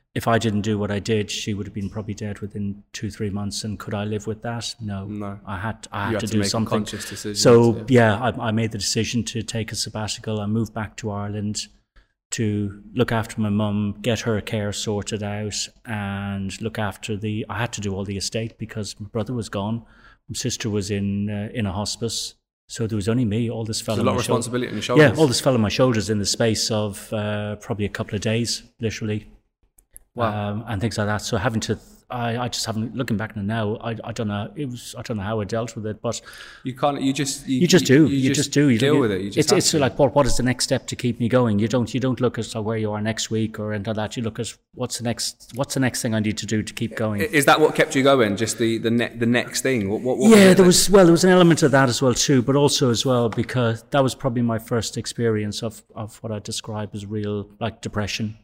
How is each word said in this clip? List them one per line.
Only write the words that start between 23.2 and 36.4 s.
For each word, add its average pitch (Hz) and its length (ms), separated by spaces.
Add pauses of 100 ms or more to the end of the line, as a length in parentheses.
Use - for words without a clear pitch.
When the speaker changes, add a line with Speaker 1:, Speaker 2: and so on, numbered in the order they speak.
Speaker 1:
me. 110 260
All 113 140
this 110 160
fell 113 160
Speaker 2:
There's 104 40
a - 20
Speaker 1:
on - 60
Speaker 2:
lot 127 80
Speaker 1:
my 123 40
Speaker 2:
of 117 60
Speaker 1:
shou-, - 80
Speaker 2:
responsibility 120 340
on - 60
your 104 80
shoulders. 131 300
Speaker 1:
yeah, 113 60
all 156 100
this 123 120
fell 135 140
on 120 80
my 104 80
shoulders 113 400
in 107 100
the 101 60
space 113 440
of, 107 440
uh, 104 480
probably 104 240
a 98 40
couple - 260
of 104 60
days, 113 420 (180)
literally. 107 480 (840)
Speaker 2:
Wow. 104 380
Speaker 1:
Um, 113 160
and 107 140
things 117 160
like 104 100
that. 104 140
So - 160
having 113 240
to, - 180 (300)
I, 120 280
I 123 120
just - 160
haven't, 110 320
looking 123 180
back 104 220
now, 104 400
I, 117 260
I - 80
don't 107 160
know. 101 300
It 147 120
was, 123 280
I 120 60
don't 117 120
know 98 80
how 110 160
I 104 60
dealt 113 280
with 107 140
it, 101 140
but 117 180 (460)